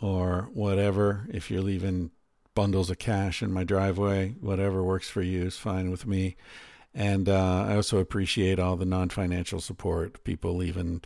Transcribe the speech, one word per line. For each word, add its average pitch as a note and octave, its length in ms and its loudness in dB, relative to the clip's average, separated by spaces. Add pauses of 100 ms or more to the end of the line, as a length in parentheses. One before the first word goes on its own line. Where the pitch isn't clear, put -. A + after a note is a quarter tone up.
or F#2 520 0
whatever. G2+ 760 2
If - 220 -6
you're F#2 100 -2
leaving F#2 480 0 (460)
bundles F#2+ 340 2
of F#2 80 -2
cash G2 460 -2
in G2 100 -2
my F#2+ 100 0
driveway, G2 760 2
whatever F#2+ 420 0
works F#2 260 0
for G2+ 120 -2
you F2+ 240 0
is F#2 120 -6
fine F#2 340 -2
with F#2 160 -6
me. F#2+ 280 0 (640)
And, G2 300 2
uh, F#2+ 400 4
I G#2 80 2
also G#2 220 2
appreciate F#2+ 600 2
all F#2 200 2
the F#2 80 -2
non-financial F2+ 760 -2
support, E2+ 640 -4
people E2+ 320 -4
leaving F2 500 -4